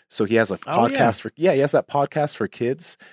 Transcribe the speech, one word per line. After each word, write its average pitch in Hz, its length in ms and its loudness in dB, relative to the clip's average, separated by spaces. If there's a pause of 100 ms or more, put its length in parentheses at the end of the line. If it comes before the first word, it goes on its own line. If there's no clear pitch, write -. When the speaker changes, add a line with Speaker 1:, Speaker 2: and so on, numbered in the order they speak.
Speaker 1:
So - 180 -2
he 113 100 2
has 113 140 4
a - 160 -6
Speaker 2:
Oh, 170 200 2
yeah. 269 120 -2 (100)
Speaker 1:
podcast - 140 -2
for, - 140 -12
yeah, 170 180 2
he 135 60 2
has 143 120 2
that 139 160 0
podcast 147 480 -2
for 104 100 -4
kids 135 500 -6 (160)